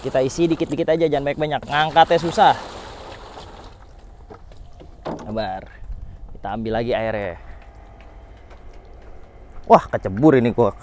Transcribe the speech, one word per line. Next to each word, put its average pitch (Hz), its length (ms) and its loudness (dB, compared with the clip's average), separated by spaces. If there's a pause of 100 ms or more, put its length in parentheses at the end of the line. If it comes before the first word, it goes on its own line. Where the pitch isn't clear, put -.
Kita 135 160 0
isi 165 320 2
dikit-dikit 160 320 -2
aja, 160 240 2
jangan 143 240 0
banyak-banyak. 147 320 -2
Ngangkatnya 156 560 4
susah. 160 320 4 (2750)
Sabar. 104 400 -6 (720)
Kita - 120 -10 (120)
ambil 113 160 -2
lagi 120 160 -2
airnya. 104 480 -2 (2250)
Wah, 220 240 6
kecebur 120 480 4
ini 120 160 6
kok. 104 320 2